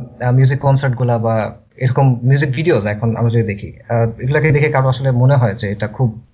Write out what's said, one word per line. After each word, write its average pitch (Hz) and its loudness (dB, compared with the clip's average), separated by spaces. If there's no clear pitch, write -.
আহ, 123 0
মিউজিক 135 4
কনসার্টগুলা 127 0
বা 110 -2
এরকম 127 2
মিউজিক 135 2
ভিডিওস 135 0
এখন 107 -2
আমরা 113 0
যদি 113 2
দেখি, 98 -8
আহ, 117 -2
এগুলাকে 151 0
দেখে 147 2
কারো 135 0
আসলে 131 0
মনে 127 4
হয় 113 2
যে 101 -4
এটা 104 -4
খুব, 113 -4